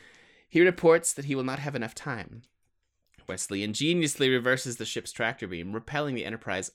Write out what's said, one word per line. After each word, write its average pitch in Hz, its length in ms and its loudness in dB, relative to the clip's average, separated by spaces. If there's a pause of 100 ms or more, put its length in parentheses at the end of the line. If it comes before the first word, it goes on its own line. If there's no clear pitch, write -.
(480)
He 160 120 4
reports 175 520 6
that 139 120 -8
he 143 100 -2
will 131 80 0
not 131 160 -2
have 143 160 -6
enough 117 200 -6
time. 117 480 -10 (840)
Wesley 98 380 -4
ingeniously 143 640 2
reverses 127 480 2
the 110 80 -8
ship's - 280 -6
tractor 113 360 -4
beam, 90 240 -8
repelling 143 420 -4
the 101 100 -6
Enterprise 98 500 -6